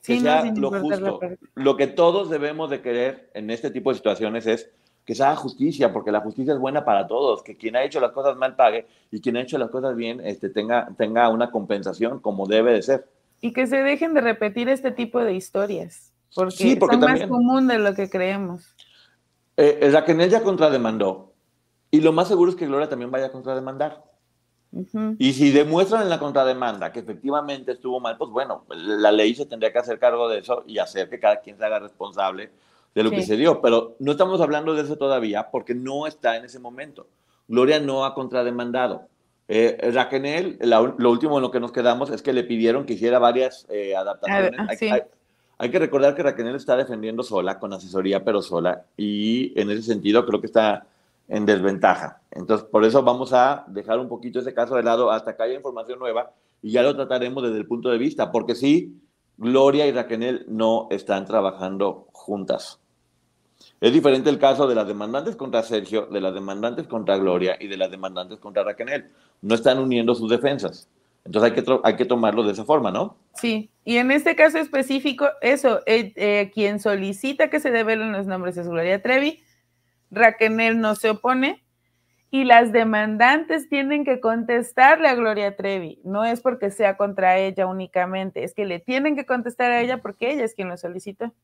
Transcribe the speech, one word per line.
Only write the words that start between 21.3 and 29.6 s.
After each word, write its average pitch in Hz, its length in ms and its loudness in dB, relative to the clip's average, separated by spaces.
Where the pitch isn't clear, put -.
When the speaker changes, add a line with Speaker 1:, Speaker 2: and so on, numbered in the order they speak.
Speaker 2:
y 156 100 6
lo 160 120 6
más 175 160 2
seguro 180 220 4
es 180 60 -6
que 175 100 -6
Gloria 143 220 -2
también 123 220 -8
vaya 131 160 -4
a 131 60 -10
contrademandar. 131 680 -8
Speaker 1:
Ujú. 220 480 -6
Speaker 2:
Y 135 160 2
si 143 160 6
demuestran 165 520 4
en 196 60 0
la 165 100 -2
contrademanda 127 760 -2
que 117 80 -10
efectivamente 131 720 -6
estuvo 127 280 -6
mal, 117 160 -6
pues 139 140 -8
bueno, 117 400 -6
la 104 420 2
ley 107 220 4
se 143 100 -6
tendría 110 260 -2